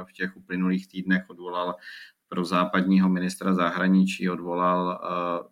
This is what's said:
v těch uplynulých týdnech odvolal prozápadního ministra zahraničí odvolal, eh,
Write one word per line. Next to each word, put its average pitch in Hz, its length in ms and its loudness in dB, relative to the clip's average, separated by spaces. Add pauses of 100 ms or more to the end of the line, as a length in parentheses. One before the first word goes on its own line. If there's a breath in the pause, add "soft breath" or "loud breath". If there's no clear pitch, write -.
v - 100 -20
těch 95 240 -8
uplynulých 92 500 -2
týdnech 92 420 -2
odvolal 90 460 -6 (540 loud breath)
prozápadního 92 800 2
ministra 92 440 -2
zahraničí 92 760 2
odvolal, 90 720 0
eh, 87 480 -4